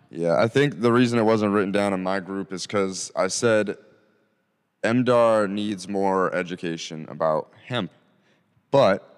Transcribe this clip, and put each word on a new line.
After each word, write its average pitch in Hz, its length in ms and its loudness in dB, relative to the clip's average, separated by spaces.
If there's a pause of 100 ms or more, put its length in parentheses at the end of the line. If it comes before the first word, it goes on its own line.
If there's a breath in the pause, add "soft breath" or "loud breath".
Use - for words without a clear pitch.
Yeah, 82 320 0
I 117 60 4
think 139 320 0
the 117 140 4
reason 120 260 2
it 110 40 2
wasn't 107 280 2
written 98 220 0
down 101 180 0
in 92 100 -2
my 95 200 -4
group 98 320 -10
is 87 120 -8
'cause 95 480 -4
I 92 140 -2
said 107 480 0 (1080)
M 120 200 2
dar 117 460 4
needs 101 400 -6
more 95 440 0
education 82 760 -8
about 78 420 -2 (140)
hemp. 113 260 -6 (800 soft breath)
But 113 320 4 (140)